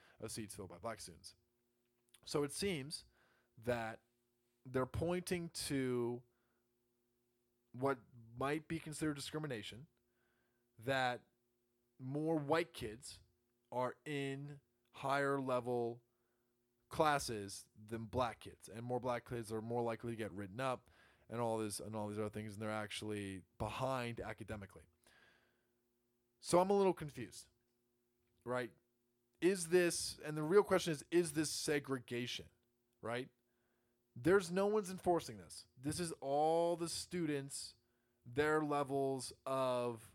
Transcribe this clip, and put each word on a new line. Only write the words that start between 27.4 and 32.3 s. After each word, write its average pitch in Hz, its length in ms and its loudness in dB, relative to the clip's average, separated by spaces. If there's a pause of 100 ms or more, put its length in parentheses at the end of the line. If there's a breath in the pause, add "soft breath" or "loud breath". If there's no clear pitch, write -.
right? 123 240 -2 (720)
Is 180 240 4
this, 175 580 4
and 156 100 -4
the 156 80 -2
real 185 200 8
question 180 320 4
is, 139 160 -8
is 165 220 4
this 147 180 0
segregation, 123 960 -2 (560)